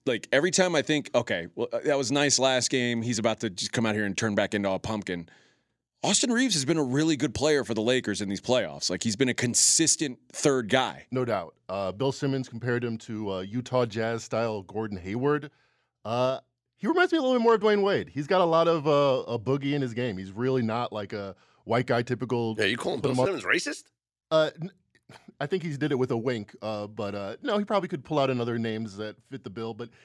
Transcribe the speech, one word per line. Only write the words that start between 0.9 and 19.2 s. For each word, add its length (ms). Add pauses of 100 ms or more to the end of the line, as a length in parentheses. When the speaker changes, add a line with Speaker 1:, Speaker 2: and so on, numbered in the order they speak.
Speaker 1:
"Okay, 400
well, 180
uh, 120
that 140
was 140
nice 260
last 320
game. 320
He's 160
about 220
to 100
just 220
come 140
out 80
here 100
and 120
turn 180
back 200
into 160
a 80
pumpkin." 500 (760)
Austin 280
Reaves 240
has 120
been 100
a 80
really 320
good 180
player 300
for 100
the 80
Lakers 380
in 80
these 140
playoffs. 480
Like, 120
he's 140
been 140
a 40
consistent 840 (120)
third 380
guy. 420
Speaker 2:
No 140
doubt. 300 (140)
Uh, 240
Bill 200
Simmons 360
compared 360
him 140
to, 340
uh, 80
Utah 460
Jazz 360
style 400
Gordon 360
Hayward. 520 (540)
Uh, 340 (380)
he 100
reminds 260
me 60
a 40
little 140
bit 60
more 120
of 80
Dwayne 200
Wade. 280
He's 180
got 120
a 40
lot 240
of, 180
uh, 400